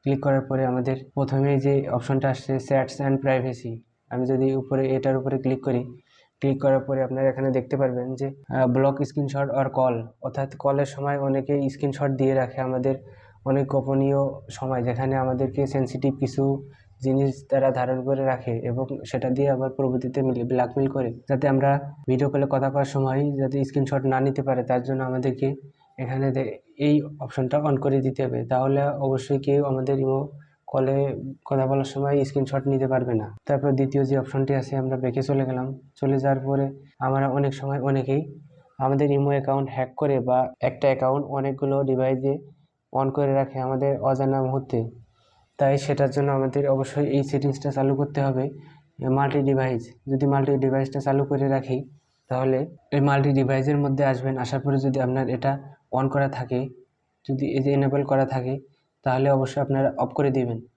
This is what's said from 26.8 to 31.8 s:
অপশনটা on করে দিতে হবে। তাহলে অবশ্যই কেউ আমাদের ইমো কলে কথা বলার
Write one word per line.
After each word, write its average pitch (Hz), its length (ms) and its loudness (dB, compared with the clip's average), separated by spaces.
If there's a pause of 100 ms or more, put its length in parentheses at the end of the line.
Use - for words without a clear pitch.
অপশনটা 131 360 -2 (120)
on 139 120 2
করে 139 200 2
দিতে 131 240 -2
হবে। 123 260 -2
তাহলে 135 320 2 (240)
অবশ্যই 135 320 0
কেউ 139 260 2
আমাদের 135 340 0
ইমো 135 220 2 (460)
কলে 135 300 0 (480)
কথা 135 220 2
বলার 139 180 2